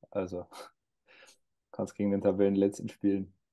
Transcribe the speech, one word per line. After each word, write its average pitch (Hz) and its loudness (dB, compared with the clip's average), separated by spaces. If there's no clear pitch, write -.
Also 92 -6
kannst - -8
gegen 101 0
den 98 0
Tabellenletzten 98 2
spielen. 98 -2